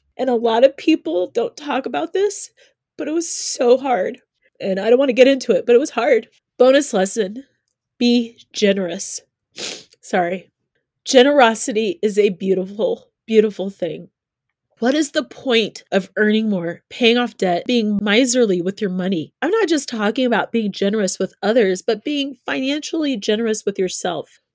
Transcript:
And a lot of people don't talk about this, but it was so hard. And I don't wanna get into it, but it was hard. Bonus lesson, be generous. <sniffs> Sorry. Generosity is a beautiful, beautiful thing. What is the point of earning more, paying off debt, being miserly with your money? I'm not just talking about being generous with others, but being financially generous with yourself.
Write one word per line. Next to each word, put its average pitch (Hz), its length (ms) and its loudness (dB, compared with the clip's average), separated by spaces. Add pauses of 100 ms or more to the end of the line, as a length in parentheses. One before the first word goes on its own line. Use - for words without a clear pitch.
(160)
And 262 140 -2
a 247 40 2
lot 226 300 2
of 269 120 2
people 311 540 -2
don't - 260 -6
talk 277 300 -6
about 285 260 -6
this, 403 380 -4 (460)
but 294 120 -8
it 302 40 -4
was 330 160 -4
so - 480 0
hard. 247 440 -4 (400)
And 190 180 -4
I 202 100 -2
don't 247 100 6
wanna 269 140 0
get 247 160 6
into 262 240 2
it, 180 140 0
but 240 80 6
it 240 60 6
was 302 100 -2
hard. 233 380 0 (300)
Bonus 262 360 4
lesson, 208 500 -4 (540)
be 240 400 0 (140)
generous. 196 680 -2 (400)
<sniffs> - 400 -14
Sorry. 180 500 -4 (540)
Generosity 240 960 4
is 208 160 0
a 208 120 4
beautiful, 185 800 -4 (160)
beautiful 214 420 2
thing. 170 400 -8 (720)
What 247 140 2
is 302 180 -2
the 311 100 -2
point 233 680 -4
of 185 240 -2
earning 214 340 0
more, 170 400 -4
paying 240 260 2
off 240 200 -2
debt, 180 280 -2
being 214 380 0
miserly 220 580 2
with 185 200 -6
your 202 100 -2
money? 180 500 -4
I'm 285 100 -2
not 427 180 0
just 302 200 -2
talking 226 380 -2
about 214 240 0
being 214 220 -2
generous 202 460 -2
with 190 140 -4 (100)
others, 196 380 2
but 214 240 -4
being 285 300 -4 (100)
financially 285 720 -4
generous 214 480 -4
with 196 140 -4
yourself. 180 640 -6 (140)